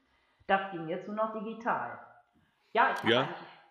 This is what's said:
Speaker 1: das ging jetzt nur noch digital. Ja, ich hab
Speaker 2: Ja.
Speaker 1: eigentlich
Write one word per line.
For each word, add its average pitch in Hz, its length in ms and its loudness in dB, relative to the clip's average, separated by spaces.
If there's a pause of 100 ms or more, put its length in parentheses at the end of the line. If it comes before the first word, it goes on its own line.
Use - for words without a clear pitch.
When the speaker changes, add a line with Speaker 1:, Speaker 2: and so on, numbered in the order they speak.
(460)
Speaker 1:
das 196 260 2
ging 165 160 -6
jetzt 180 180 -6
nur 208 100 -8
noch 220 180 0
digital. 208 640 -4 (720)
Ja, - 220 6
ich - 100 -4
hab - 60 -6
Speaker 2:
Ja. 117 80 8
Speaker 1:
eigentlich 147 300 -2 (220)